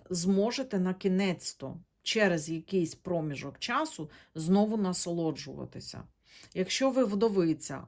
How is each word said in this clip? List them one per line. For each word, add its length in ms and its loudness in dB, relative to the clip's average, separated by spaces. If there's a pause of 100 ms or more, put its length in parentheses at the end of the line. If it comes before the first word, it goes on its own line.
зможете 720 0
на 140 2
кінець-то 840 -2 (260)
через 460 2
якийсь 460 -2
проміжок 640 -6
часу 500 -4 (260)
знову 420 2
насолоджуватися. 1300 -2 (500)
Якщо 360 2
ви 140 4
вдовиця 840 2